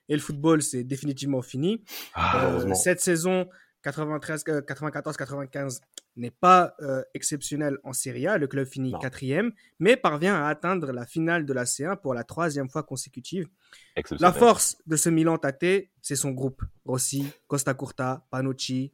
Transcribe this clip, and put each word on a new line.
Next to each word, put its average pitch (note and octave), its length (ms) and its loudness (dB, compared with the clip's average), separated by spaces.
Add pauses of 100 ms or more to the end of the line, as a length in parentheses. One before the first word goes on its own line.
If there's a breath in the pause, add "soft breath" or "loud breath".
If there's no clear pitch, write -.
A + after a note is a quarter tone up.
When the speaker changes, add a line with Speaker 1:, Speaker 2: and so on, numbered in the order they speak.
(100)
Speaker 1:
et D3+ 40 2
le D3+ 60 0
football, D3+ 400 4
c'est B2 240 -4
définitivement C3+ 560 -4
fini. E3 420 -2 (300 loud breath)
Speaker 2:
Ah, - 240 2
Speaker 1:
Euh, C3 60 2
Speaker 3:
Malheureusement. - 320 0
Speaker 1:
cette F3+ 260 2
saison, F3+ 480 2 (340 soft breath)
quatre-vingt-treize, D3+ 680 -6
euh, D3 120 0
quatre-vingt-quatorze C#3+ 560 -6
quatre-vingt-quinze C#3 640 -6 (360)
n'est A#2+ 160 -8
pas, F3+ 480 6
euh, C3+ 220 -2 (120)
exceptionnelle C#3+ 680 -4
en C3 80 -10
Serie B2+ 340 -4
A. G3+ 120 2
Le C#3 100 0
club C3+ 180 -2
finit C3 240 -4
Speaker 3:
Non. - 80 -6
Speaker 1:
quatrième, C#3 540 -2 (260 soft breath)
mais A3 180 6
parvient F3 380 2
à D3 140 2
atteindre D#3 440 -2
la A#2+ 140 -6
finale E3 400 0
de C#3 60 -4
la B2 120 0
C C3 200 -2
un F#3+ 100 -2
pour C#3 180 -4
la A#2+ 120 -4
troisième C#3+ 440 -4
fois D#3 140 -6
consécutive. - 640 -8 (480 soft breath)
Speaker 2:
Exceptionnel. - 400 4
Speaker 1:
La - 40 -4
force - 480 6
de D#3 100 0
ce D#3+ 140 2
Milan D#3+ 280 4
tâté, F3+ 540 0 (100)
c'est C#3+ 140 -4
son C3+ 160 -2
groupe. C3 300 -4 (220)
Rossi, C3 420 -2 (200)
Costa C#3+ 280 -2
Curta, C3 560 -6
Panucci, C3 640 -4